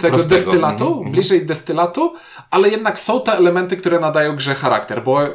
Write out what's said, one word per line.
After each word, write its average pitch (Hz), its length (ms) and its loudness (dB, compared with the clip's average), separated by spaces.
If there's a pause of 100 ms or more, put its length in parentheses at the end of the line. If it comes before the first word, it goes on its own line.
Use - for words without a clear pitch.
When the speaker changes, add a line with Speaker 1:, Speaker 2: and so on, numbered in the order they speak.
Speaker 1:
tego 160 160 2
Speaker 2:
Prostego. 156 200 2
Speaker 1:
destylatu, 180 480 2
Speaker 2:
Mhm, 320 140 0
mhm. 147 140 -8
Speaker 1:
bliżej 175 340 2
destylatu, 175 680 -2 (360)
ale 196 180 4
jednak 220 300 -2
są 233 220 2
te 226 120 -2
elementy, 180 440 2
które 170 240 0
nadają 151 360 0
grze 139 180 -4
charakter, 110 500 -2
bo 131 140 2 (160)